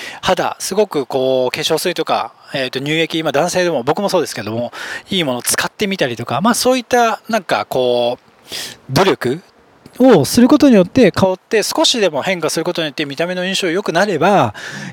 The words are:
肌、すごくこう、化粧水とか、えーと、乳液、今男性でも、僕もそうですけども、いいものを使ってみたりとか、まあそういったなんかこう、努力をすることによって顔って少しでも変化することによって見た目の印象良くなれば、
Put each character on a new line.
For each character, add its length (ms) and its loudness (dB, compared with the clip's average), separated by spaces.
肌、 360 -2
す 160 -8
ご 120 2
く 180 -4
こ 480 0
う、 20 -4
化 60 -4
粧 160 0
水 160 -2
と 140 -6
か、 260 -2
え 140 -4
ー 20 -12
と、 100 -8
乳 120 -4
液、 260 -2
今 120 -2
男 200 0
性 140 0
で 60 0
も、 120 -2
僕 180 -2
も 80 -2
そ 120 0
う 20 -
で 40 -4
す 80 -10
け 80 -10
ど 100 -8
も、 200 -6
い 80 -2
い 60 0
も 80 -2
の 80 -4
を 20 -10
使 200 -2
っ 80 -4
て 160 -4
み 120 -4
た 80 0
り 100 -6
と 80 -10
か、 160 -4
ま 120 2
あ 20 -2
そ 180 0
う 60 0
い 20 -4
っ 40 -8
た 440 2
な 120 -2
ん 40 -8
か 220 -2
こ 520 0
う、 360 -20
努 160 2
力 380 0
を 260 8
す 160 2
る 80 8
こ 80 6
と 140 6
に 40 6
よ 100 6
っ 40 -2
て 240 4
顔 220 0
っ 40 -8
て 240 -2
少 220 -2
し 160 0
で 80 4
も 140 -2
変 180 -4
化 80 -2
す 100 -2
る 60 -2
こ 80 -2
と 80 -6
に 60 -2
よ 60 -8
っ 20 -20
て 100 -4
見 100 -6
た 120 -2
目 80 -6
の 100 -4
印 160 -4
象 80 -2
良 140 -2
く 100 -4
な 140 2
れ 120 -2
ば、 360 2